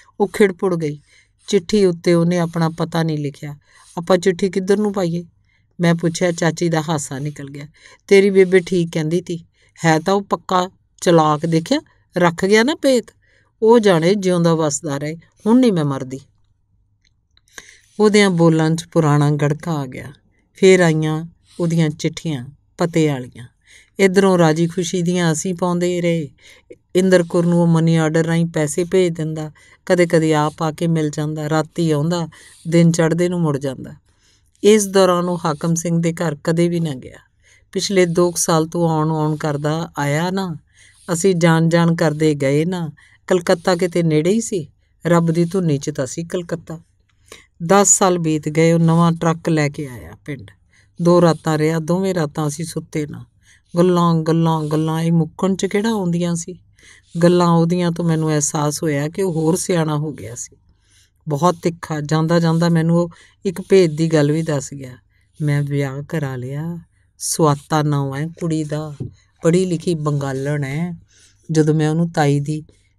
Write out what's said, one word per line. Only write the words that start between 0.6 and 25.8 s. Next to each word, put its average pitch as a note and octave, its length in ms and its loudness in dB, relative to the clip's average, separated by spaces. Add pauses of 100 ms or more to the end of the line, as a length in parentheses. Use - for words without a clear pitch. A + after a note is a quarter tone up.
ਗਈ। D3+ 240 -6 (460)
ਚਿੱਠੀ G3+ 380 2
ਉੱਤੇ F3 300 2
ਉਹਨੇ E3+ 240 2
ਆਪਣਾ E3 300 -2
ਪਤਾ E3 340 -4
ਨਹੀਂ D#3+ 160 -2
ਲਿਖਿਆ। D3 380 -10 (420)
"ਆਪਾਂ F3+ 200 2
ਚਿੱਠੀ F#3 320 0
ਕਿੱਧਰ G3 260 0
ਨੂੰ G#3 160 -2
ਪਾਈਏ?" F3 320 -4 (560)
ਮੈਂ E3+ 140 4
ਪੁੱਛਿਆ। E3+ 380 -2
ਚਾਚੀ E3+ 360 -2
ਦਾ D#3+ 140 -2
ਹਾਸਾ D3 360 -6
ਨਿਕਲ C#3+ 280 -10
ਗਿਆ। C#3+ 200 -18 (420)
"ਤੇਰੀ G3 220 6
ਬੇਬੇ F#3+ 300 6
ਠੀਕ F3 320 -2
ਕਹਿੰਦੀ D#3+ 280 -2
ਤੀ, E3+ 240 -10 (400)
ਹੈ D#3+ 140 4
ਤਾਂ F#3+ 160 0
ਉਹ G3+ 80 0
ਪੱਕਾ F#3 480 -2 (300)
ਚਲਾਕ, D#3 460 2
ਦੇਖਿਆ, E3 340 0 (380)
ਰੱਖ E3+ 260 0
ਗਿਆ G#3+ 180 4
ਨਾ C#4+ 120 0
ਭੇਤ। C4 300 0 (580)
ਉਹ A3+ 160 6
ਜਾਣੇ F#3 360 4
ਜਿਉਂਦਾ F3+ 400 2
ਵਸਦਾ D3+ 440 -4
ਰਹੇ, D3+ 180 -8 (300)
ਹੁਣ A#3 140 4
ਨਹੀਂ A#3+ 120 4
ਮੈਂ D#3+ 120 0
ਮਰਦੀ।" C3+ 360 -6 (1800)
ਉਹਦਿਆਂ G#3 300 6
ਬੋਲਾਂ E3 400 4
'ਚ E3 220 -2
ਪੁਰਾਣਾ D3 380 2
ਗੜਕਾ D3+ 420 -2
ਆ C#3 140 -6
ਗਿਆ। - 260 -16 (420)
ਫੇਰ F#3 260 6
ਆਈਆਂ D#3 440 0 (360)
ਉਹਦੀਆਂ E3 280 0
ਚਿੱਠੀਆਂ D3+ 580 -6 (320)
ਪਤੇ E3+ 300 0
ਵਾਲੀਆਂ। B2+ 380 -8 (520)
ਇੱਧਰੋਂ F#3+ 400 4
ਰਾਜੀ E3 280 4
ਖੁਸ਼ੀ F3 360 -4
ਦੀਆਂ F3 300 0
ਅਸੀਂ F3+ 220 -4
ਪਾਉਂਦੇ F3 460 -2